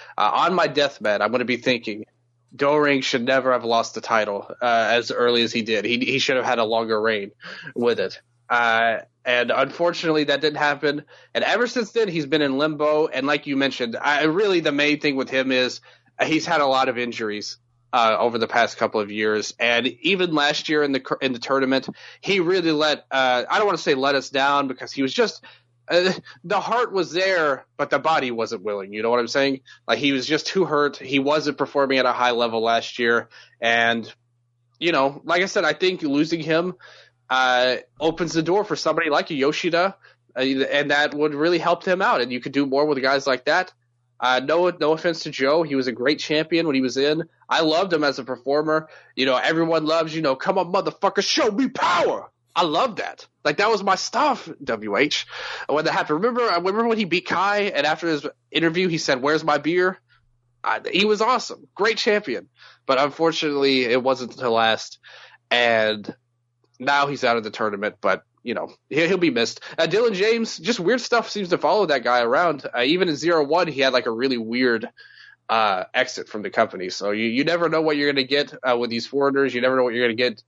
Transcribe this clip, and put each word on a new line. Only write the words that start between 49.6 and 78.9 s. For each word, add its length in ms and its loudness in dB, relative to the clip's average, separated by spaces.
loves, 280 0
you 60 -4
know, 160 2
"Come 220 -2
on, 120 -2
motherfucker, 520 0
show 280 2
me 180 0
power." 640 -2
I 100 2
love 320 0
that. 300 -10
Like, 120 0
that 140 2
was 120 0
my 120 2
stuff, 520 -2
W 360 -4
H, 280 0
when 180 2
that 60 0
happened. 300 0
Remember, 200 0
I 140 2
remember 300 0
when 120 2
he 80 0
beat 200 -2
Kai, 480 0
and 120 0
after 220 -2
his 180 -2
interview, 380 2
he 100 0
said, 240 0
"Where's 200 2
my 140 2
beer?" 420 0
I, 200 -2
he 140 2
was 160 2
awesome. 520 -2
Great 220 0
champion. 520 -2
But 140 2
unfortunately, 840 2
it 180 2
wasn't 300 -2
to 180 -2
last. 480 2
And 640 2
now 280 2
he's 160 -6
out 140 2
of 80 -4
the 60 -8
tournament, 500 -4
but, 240 0
you 120 -6
know, 180 -8
he, 180 0
he'll 100 2
be 140 2
missed. 300 -2
Uh, 80 2
Dylan 280 2
James, 440 0
just 220 -4
weird 200 2
stuff 300 -2
seems 200 -4
to 80 2
follow 280 2
that 160 0
guy 200 2
around. 440 0
Uh, 60 2
even 260 2
in 60 0
zero 300 2
one, 240 0
he 140 -2
had, 100 4
like, 140 2
a 40 -2
really 280 0
weird, 500 0
uh, 360 2
exit 340 -2
from 140 -10
the 80 -6
company. 400 0
So 220 -4
you, 140 0
you 180 0
never 240 0
know 140 0
what 140 2
you're 160 0
gonna 140 0
get, 260 -2
uh, 80 4
with 140 -2
these 160 -6